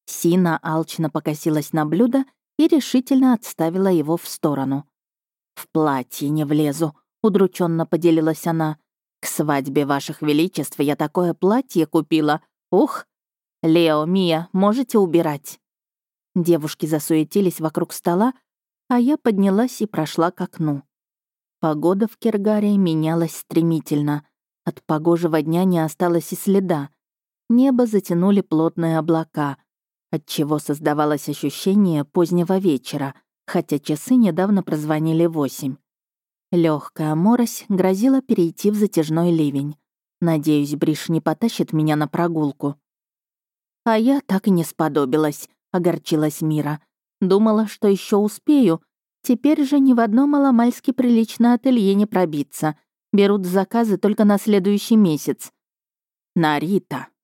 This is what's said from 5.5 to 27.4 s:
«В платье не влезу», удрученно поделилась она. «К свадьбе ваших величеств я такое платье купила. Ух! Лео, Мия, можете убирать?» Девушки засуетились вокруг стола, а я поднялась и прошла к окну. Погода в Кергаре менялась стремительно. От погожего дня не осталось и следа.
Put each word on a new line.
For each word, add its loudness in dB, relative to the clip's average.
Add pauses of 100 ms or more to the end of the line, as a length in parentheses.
«В -18
платье -2
не 0
влезу», 0 (260)
удрученно 0
поделилась 0
она. -2 (420)
«К -12
свадьбе -2
ваших -4
величеств -2
я 0
такое -2
платье 0
купила. 0 (300)
Ух! 0 (560)
Лео, 2
Мия, 0
можете 0
убирать?» 0 (720)
Девушки 0
засуетились -2
вокруг -4
стола, 0 (560)
а 0
я 2
поднялась 0
и -4
прошла -2
к -10
окну. -4 (800)
Погода 0
в -12
Кергаре 0
менялась 0
стремительно. -2 (400)
От -8
погожего 0
дня 0
не 2
осталось -2
и -8
следа. -2 (600)